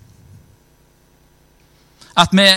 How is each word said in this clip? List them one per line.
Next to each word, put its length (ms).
At 200
vi, 220